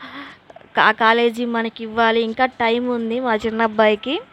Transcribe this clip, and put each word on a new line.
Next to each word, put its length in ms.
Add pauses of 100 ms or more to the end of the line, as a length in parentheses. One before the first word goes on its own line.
(800)
ఆ 100
కాలేజీ 540
మనకి 380
ఇవ్వాలి. 380
ఇంకా 240
టైమ్ 440
ఉంది 300
మా 160
చిన్న 260
అబ్బాయికి. 600 (120)